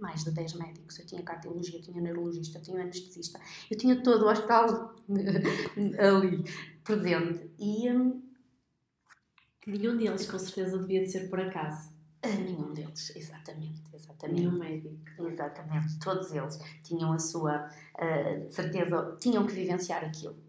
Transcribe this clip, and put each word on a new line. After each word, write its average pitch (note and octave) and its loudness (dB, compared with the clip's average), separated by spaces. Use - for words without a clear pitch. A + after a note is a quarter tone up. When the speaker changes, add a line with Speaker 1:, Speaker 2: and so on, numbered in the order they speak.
Speaker 1:
mais D#3 -6
de D#3+ -4
dez D#3+ -4
médicos. - -12
Eu - -18
tinha F3 -10
cardiologia, E3+ -8
eu E3 -16
tinha F3 -8
neurologista, E3+ -4
eu - -16
tinha F#3 -8
um F#3 -4
anestesista, - -10
eu G#3+ -4
tinha B3 6
todo A3 8
o G#3+ 8
hospital A3+ 4
<laughs> - -
ali, F#3+ 8
presente. F3 2
E, G#3+ 0
hum, B3+ 4
Speaker 2:
Nenhum G#3+ 0
deles, G3 0
com F#3 -4
certeza, F#3 -2
devia F#3+ 2
de F#3 -2
ser F#3 -4
por F#3 -4
acaso. D#3 -4
Speaker 1:
Ah, B3 0
nenhum F#3 -2
deles, - -10
exatamente, - -12
exatamente. - -4
Speaker 2:
Nenhum F3 2
médico. D#3 -8
Speaker 1:
Exatamente, D#3 -4
todos F#3 -2
eles C#3+ -4
tinham E3 0
a D#3+ 2
sua, D3+ -2
ah, D#3 -2
certeza, E3 0
tinham G#3 4
que G3 -2
vivenciar F3+ -2
aquilo - -8